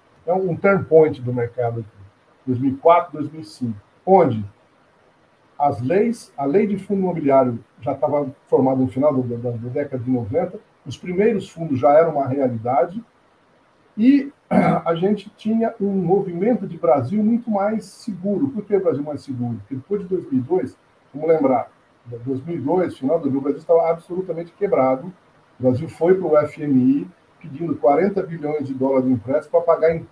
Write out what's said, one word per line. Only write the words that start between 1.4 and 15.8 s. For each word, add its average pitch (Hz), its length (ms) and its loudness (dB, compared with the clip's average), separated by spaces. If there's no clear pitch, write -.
aqui, 104 80 -12
dois 123 120 -2
mil 135 120 0
e 135 60 -2
quatro, 170 360 4
dois 147 180 -8
mil 156 120 -16
e - 20 -16
cinco, 113 320 -8
onde 147 360 4
as 139 220 0
leis, 202 560 0
a 139 80 -4
lei 190 220 2
de 196 100 -2
fundo 196 240 -4
imobiliário 135 640 2
já 139 140 -4
tava 143 400 -2
formada 131 340 2
no 127 80 0
final 143 260 2
do, 127 80 0
da, 120 140 -6
da 117 180 -8
década 135 340 -6
de 127 80 -4
noventa, 135 480 -2
os 123 120 -12
primeiros 190 520 -2
fundos 156 300 -4
já 143 140 4
eram 156 240 4
uma 135 100 -2
realidade 135 760 -2
e 254 340 4
<clears throat> - 100 -12
a 165 440 2
gente 196 420 -2
tinha 226 440 0